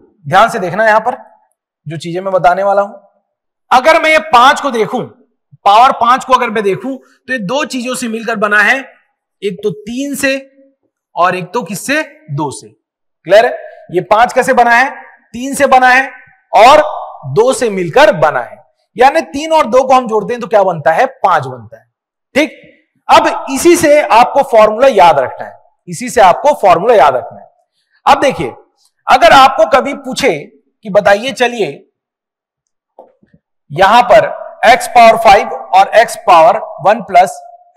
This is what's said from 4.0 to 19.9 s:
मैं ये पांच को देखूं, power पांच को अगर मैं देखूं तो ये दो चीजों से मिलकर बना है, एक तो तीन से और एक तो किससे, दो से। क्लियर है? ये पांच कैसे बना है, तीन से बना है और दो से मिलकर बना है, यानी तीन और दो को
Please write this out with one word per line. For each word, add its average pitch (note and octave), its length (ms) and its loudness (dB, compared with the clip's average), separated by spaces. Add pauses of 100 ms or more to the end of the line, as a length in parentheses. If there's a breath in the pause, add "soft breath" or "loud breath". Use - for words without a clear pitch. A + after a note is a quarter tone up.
मैं D#4 80 0
ये D#4 80 2 (100)
पांच B3+ 320 4
को C#4 100 -6
देखूं, A3+ 320 -4 (640)
power A#3 300 4
पांच A#3+ 300 -2
को C4 100 0
अगर A#3+ 160 -2
मैं G#3+ 140 -6
देखूं G#3+ 320 -6
तो - 360 -18
ये C4 80 -6
दो B3 260 -6
चीजों B3+ 280 -8
से A#3+ 140 -8
मिलकर A3+ 300 -8
बना G#3 220 0
है, A3+ 180 0 (640)
एक G3+ 200 -8
तो G#3 80 -4
तीन B3+ 460 -10
से C4+ 200 -4 (800)
और F3+ 200 0
एक F#3 180 -12
तो A#3+ 80 -6
किससे, - 400 -8 (280)
दो D3 220 -6
से। A2+ 160 -20
क्लियर - 800 -2
है? B3+ 60 -4 (380)
ये E3+ 120 -4
पांच G#3+ 300 0
कैसे C4 220 -2
बना A#3 160 2
है, B3 200 2 (420)
तीन B3+ 220 -10
से C#4 140 0
बना B3+ 200 4
है C4 220 0 (420)
और C4 300 6 (440)
दो G3+ 260 0
से B3 180 -4
मिलकर F#3 420 0
बना D3+ 280 -2
है, - 160 -14 (400)
यानी C4+ 260 2
तीन D4+ 300 -8
और D#4 140 2
दो B3 160 0
को C4 120 0